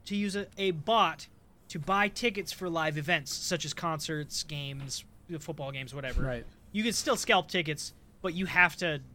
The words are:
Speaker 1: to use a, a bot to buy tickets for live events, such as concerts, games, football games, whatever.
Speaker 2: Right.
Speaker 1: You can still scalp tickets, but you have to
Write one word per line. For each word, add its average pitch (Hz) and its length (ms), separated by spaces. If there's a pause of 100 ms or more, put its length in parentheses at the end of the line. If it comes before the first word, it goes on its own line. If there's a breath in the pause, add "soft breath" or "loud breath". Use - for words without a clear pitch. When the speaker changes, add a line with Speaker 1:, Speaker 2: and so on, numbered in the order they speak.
Speaker 1:
to 202 100
use 202 180
a, 202 120 (120)
a 196 140
bot 175 560 (400)
to - 100
buy 196 300
tickets 202 440
for 185 160
live 156 300
events, 151 340
such - 320
as 147 80
concerts, 156 720
games, 139 600 (340)
football 147 320
games, 131 240
whatever. 135 280
Speaker 2:
Right. 123 220 (280)
Speaker 1:
You 214 100
can 226 100
still 269 240
scalp 190 320
tickets, 156 440 (300)
but 185 120
you 185 120
have 180 320
to 156 220 (140)